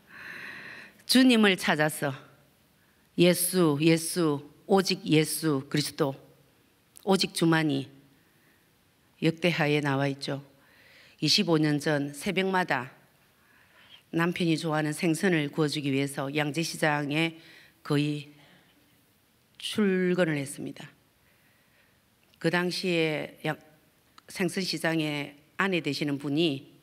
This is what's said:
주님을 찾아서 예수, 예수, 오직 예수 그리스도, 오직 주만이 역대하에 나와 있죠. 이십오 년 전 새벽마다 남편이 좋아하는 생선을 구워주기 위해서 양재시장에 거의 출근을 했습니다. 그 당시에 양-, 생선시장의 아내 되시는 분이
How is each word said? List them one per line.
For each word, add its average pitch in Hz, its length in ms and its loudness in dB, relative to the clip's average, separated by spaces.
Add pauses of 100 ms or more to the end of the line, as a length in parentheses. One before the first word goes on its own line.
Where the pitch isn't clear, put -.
(1040)
주님을 226 500 6
찾아서 151 580 0 (1040)
예수, 170 640 4
예수, 160 680 2 (160)
오직 190 400 2
예수 151 640 0
그리스도, 147 440 -2 (920)
오직 190 280 2
주만이 156 560 2 (1300)
역대하에 156 560 0
나와 139 280 0
있죠. 139 380 -8 (760)
이십오 165 360 2
년 151 220 2
전 143 340 0
새벽마다 180 800 -2 (1200)
남편이 165 460 0
좋아하는 151 340 -2
생선을 160 580 0
구워주기 143 420 -2
위해서 139 440 -4
양재시장에 151 1040 -2 (420)
거의 147 520 -2 (1200)
출근을 180 800 0
했습니다. - 520 -10 (1500)
그 165 120 0
당시에 165 960 -2
양-, 156 140 -4 (680)
생선시장의 160 1120 -4 (180)
아내 185 240 0
되시는 147 380 -4
분이 143 540 -2 (120)